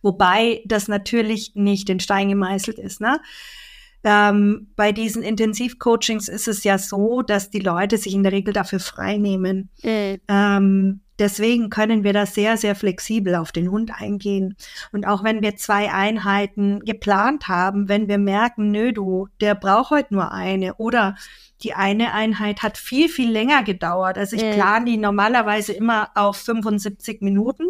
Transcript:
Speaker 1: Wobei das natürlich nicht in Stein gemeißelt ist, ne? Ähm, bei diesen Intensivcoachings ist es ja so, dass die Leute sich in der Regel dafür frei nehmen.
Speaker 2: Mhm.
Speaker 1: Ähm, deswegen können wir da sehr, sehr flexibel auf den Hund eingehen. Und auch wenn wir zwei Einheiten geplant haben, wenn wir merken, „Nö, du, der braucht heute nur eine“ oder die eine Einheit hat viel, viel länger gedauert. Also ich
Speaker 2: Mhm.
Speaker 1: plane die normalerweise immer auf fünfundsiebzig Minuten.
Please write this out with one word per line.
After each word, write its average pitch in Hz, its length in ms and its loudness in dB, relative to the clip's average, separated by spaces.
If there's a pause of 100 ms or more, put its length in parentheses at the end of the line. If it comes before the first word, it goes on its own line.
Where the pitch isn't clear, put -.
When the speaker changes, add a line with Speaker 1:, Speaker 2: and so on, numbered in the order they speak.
Speaker 1:
Wobei 202 640 4
das 202 220 -2
natürlich 214 680 -2
nicht 202 340 2
in 185 100 0
Stein 196 300 0
gemeißelt 196 500 -2
ist, 196 220 -12
ne? 262 180 0 (840)
Ähm, 208 720 4
bei 208 160 2
diesen 220 320 -4
Intensivcoachings 220 1040 -2
ist - 180 -6
es 214 160 -4
ja 196 140 4
so, 214 460 -2
dass 202 260 -2
die 214 100 -4
Leute 190 380 0
sich 196 160 -4
in 196 100 2
der 190 80 4
Regel 196 220 -2
dafür 190 260 -2
frei 190 380 -6
nehmen. 190 520 -2 (140)
Speaker 2:
Mhm. 208 440 -2
Speaker 1:
Ähm, 196 760 4 (180)
deswegen 214 500 2
können 214 340 2
wir 202 100 2
da 208 140 2
sehr, 214 300 0
sehr 208 180 0
flexibel 190 600 -2
auf 165 160 -4
den 175 200 -2
Hund 220 220 -2
eingehen. 202 600 -4 (360)
Und 202 140 -6
auch 196 180 -2
wenn 220 180 0
wir 208 160 -2
zwei 208 340 0
Einheiten 202 920 0
geplant 214 680 0
haben, 190 420 0
wenn 208 180 2
wir 202 120 0
merken, 208 520 0
„Nö, 220 220 0
du, 190 340 -2 (140)
der 208 140 2
braucht 202 340 2
heute 294 240 2
nur 190 180 0
eine“ 190 440 -4
oder 220 400 0 (480)
die 226 100 -6
eine 202 400 0
Einheit 214 480 -2
hat 208 160 -4
viel, 311 320 0
viel 240 220 0
länger 240 320 2
gedauert. 185 560 -2
Also 202 160 -4
ich 220 100 0
Speaker 2:
Mhm. 214 60 0
Speaker 1:
plane 208 340 4
die 233 120 0
normalerweise 208 760 0
immer 214 400 0
auf 202 240 2
fünfundsiebzig 214 840 -4
Minuten. 208 480 0